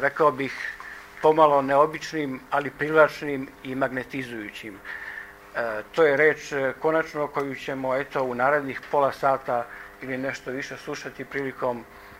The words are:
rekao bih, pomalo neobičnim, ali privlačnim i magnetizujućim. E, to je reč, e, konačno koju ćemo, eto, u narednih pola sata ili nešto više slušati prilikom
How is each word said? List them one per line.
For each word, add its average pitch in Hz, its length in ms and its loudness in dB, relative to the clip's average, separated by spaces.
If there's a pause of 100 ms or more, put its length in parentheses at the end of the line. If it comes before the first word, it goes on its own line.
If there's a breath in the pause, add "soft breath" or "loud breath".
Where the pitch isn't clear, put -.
rekao 151 300 4
bih, 131 460 -6 (460 loud breath)
pomalo 156 400 8
neobičnim, 147 760 2 (100)
ali 143 200 0
privlačnim 147 760 2 (140)
i 131 120 -8
magnetizujućim. 120 1040 -6 (800 loud breath)
E, 110 260 -4 (120)
to 170 120 4
je 139 100 4
reč, 147 360 2
e, 135 280 0
konačno 156 460 0
koju 139 280 -4
ćemo, 131 420 -4
eto, 139 260 -2
u 127 120 -2
narednih 135 460 0 (100)
pola 139 220 4
sata 131 540 0 (360 loud breath)
ili 131 160 -6
nešto 131 320 -6
više 135 260 -8
slušati 135 480 -10
prilikom 127 600 -4 (360 loud breath)